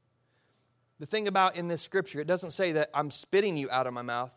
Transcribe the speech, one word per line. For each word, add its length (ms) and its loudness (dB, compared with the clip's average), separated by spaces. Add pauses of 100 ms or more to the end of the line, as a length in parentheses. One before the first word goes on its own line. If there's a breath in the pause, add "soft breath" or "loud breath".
(1000)
The 60 -12
thing 220 -2
about 280 4
in 140 -4
this 120 -2
scripture, 380 -2
it 80 -4
doesn't 240 0
say 220 0
that 200 2
I'm 180 0
spitting 440 2
you 140 -4
out 180 0
of 60 -4
my 80 -6
mouth. 360 -4